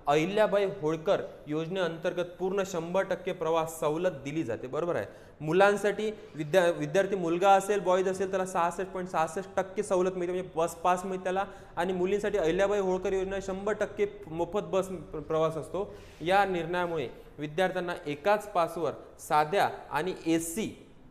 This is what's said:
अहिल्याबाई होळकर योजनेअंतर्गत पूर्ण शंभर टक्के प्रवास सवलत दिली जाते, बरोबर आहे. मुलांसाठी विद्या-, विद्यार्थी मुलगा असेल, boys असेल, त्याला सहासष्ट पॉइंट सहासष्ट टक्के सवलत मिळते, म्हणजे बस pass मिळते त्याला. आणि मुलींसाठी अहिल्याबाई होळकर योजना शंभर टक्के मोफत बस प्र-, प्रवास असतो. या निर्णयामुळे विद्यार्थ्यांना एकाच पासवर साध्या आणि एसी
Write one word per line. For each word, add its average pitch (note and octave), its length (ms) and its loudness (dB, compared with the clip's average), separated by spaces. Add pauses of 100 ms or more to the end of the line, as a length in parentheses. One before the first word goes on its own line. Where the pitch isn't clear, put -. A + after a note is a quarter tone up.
अहिल्याबाई G3 580 4
होळकर D#3+ 560 0 (260)
योजनेअंतर्गत E3 800 -2 (140)
पूर्ण F#3+ 260 0
शंभर F3 360 -2
टक्के F#3 300 -4
प्रवास D#3+ 480 0
सवलत D#3+ 300 2
दिली D3 340 -4
जाते, A#2+ 240 -4
बरोबर D3+ 280 -2
आहे. G#2 100 -2 (360)
मुलांसाठी G3+ 680 4 (240)
विद्या-, E3+ 360 4
विद्यार्थी E3+ 440 0
मुलगा F3 340 2
असेल, G3 300 6
boys F#3 300 2
असेल, F#3 200 -2
त्याला F#3 160 0
सहासष्ट F#3 460 -2
पॉइंट F3+ 180 -6
सहासष्ट E3 460 -2
टक्के F#3+ 280 -2
सवलत F#3 320 2
मिळते, F3+ 180 -2
म्हणजे F3+ 220 -4
बस E3 200 0
pass F#3 300 2
मिळते F#3+ 180 -6
त्याला. F#3+ 220 0 (320)
आणि F3+ 160 0
मुलींसाठी G3 440 0
अहिल्याबाई F#3+ 420 4
होळकर F#3+ 340 0
योजना F#3+ 280 -2
शंभर G3 320 -4
टक्के G3+ 320 -2 (220)
मोफत E3+ 320 -2
बस F3+ 280 0
प्र-, D#3+ 320 -10
प्रवास D#3+ 380 0
असतो. F3+ 380 -6 (260)
या F#3+ 240 4
निर्णयामुळे E3+ 640 -2 (280)
विद्यार्थ्यांना F3 560 -2 (140)
एकाच G3+ 440 0
पासवर E3 400 0 (280)
साध्या D#3 500 2 (220)
आणि E3 220 -2 (120)
एसी E3 640 -2 (240)